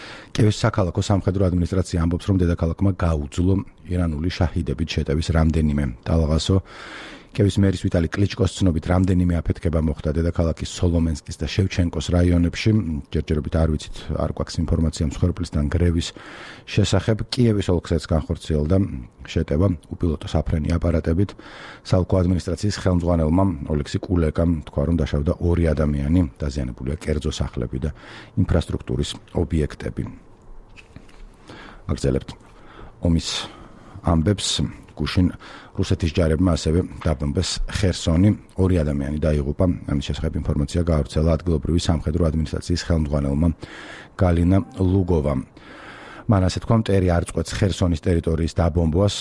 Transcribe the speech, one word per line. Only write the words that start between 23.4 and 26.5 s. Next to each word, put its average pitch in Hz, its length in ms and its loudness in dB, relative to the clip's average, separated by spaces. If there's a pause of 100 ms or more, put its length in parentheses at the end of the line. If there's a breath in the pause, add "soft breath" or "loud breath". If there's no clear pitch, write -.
ოლექსი 76 280 -2
კულეკამ, 85 520 2 (160)
თქვა, - 200 -2
რომ 85 120 2
დაშავდა 76 340 0 (100)
ორი 85 220 4 (100)
ადამიანი, 73 460 2 (180)
დაზიანებულია 67 640 -6